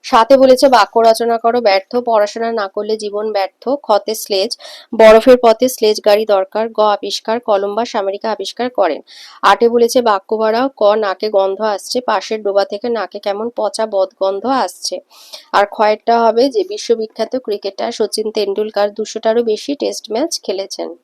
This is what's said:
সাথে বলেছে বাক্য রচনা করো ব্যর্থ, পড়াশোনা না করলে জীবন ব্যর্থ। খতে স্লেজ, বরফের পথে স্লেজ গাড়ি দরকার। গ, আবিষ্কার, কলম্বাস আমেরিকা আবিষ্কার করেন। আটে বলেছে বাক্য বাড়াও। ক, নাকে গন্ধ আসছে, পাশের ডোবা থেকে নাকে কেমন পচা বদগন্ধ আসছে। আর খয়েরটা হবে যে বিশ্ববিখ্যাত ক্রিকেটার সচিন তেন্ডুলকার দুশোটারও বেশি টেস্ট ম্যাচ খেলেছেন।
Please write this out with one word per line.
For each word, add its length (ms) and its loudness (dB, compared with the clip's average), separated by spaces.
সাথে 340 4
বলেছে 320 6
বাক্য 300 4
রচনা 380 2
করো 240 0
ব্যর্থ, 340 0
পড়াশোনা 560 0
না 160 -4
করলে 300 -6
জীবন 340 -6
ব্যর্থ। 380 -4
খতে 460 -2
স্লেজ, 420 -4
বরফের 460 8
পথে 280 2
স্লেজ 360 -2
গাড়ি 200 2
দরকার। 440 -2
গ, 100 -6
আবিষ্কার, 600 -2
কলম্বাস 560 -2
আমেরিকা 360 -4
আবিষ্কার 380 -8
করেন। 320 -2
আটে 280 4
বলেছে 320 2
বাক্য 340 -2
বাড়াও। 340 -2
ক, 140 -4
নাকে 460 0
গন্ধ 320 0
আসছে, 400 -4
পাশের 420 -4
ডোবা 220 0
থেকে 240 -8
নাকে 300 -6
কেমন 360 -6
পচা 300 -4
বদগন্ধ 600 -4
আসছে। 540 -4
আর 200 2
খয়েরটা 480 0
হবে 300 2
যে 200 -2
বিশ্ববিখ্যাত 680 -4
ক্রিকেটার 560 -6
সচিন 400 -4
তেন্ডুলকার 600 -4
দুশোটারও 500 -2
বেশি 320 -4
টেস্ট 360 -8
ম্যাচ 320 -4
খেলেছেন। 600 -8